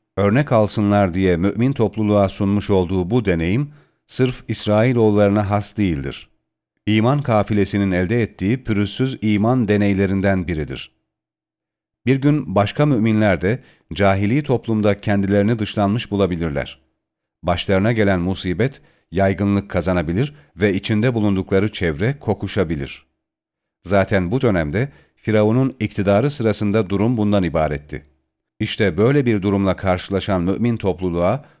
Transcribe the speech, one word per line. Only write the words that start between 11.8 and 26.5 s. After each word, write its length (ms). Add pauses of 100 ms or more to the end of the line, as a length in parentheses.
Bir 100
gün 400
başka 300
müminler 560
de 180 (340)
cahili 500
toplumda 580
kendilerini 580
dışlanmış 520
bulabilirler. 680 (640)
Başlarına 480
gelen 280
musibet 640 (300)
yaygınlık 580
kazanabilir 640 (200)
ve 180
içinde 400
bulundukları 580
çevre 480
kokuşabilir. 840 (800)
Zaten 480
bu 100
dönemde 480 (260)
Firavun'un 640
iktidarı 500
sırasında 600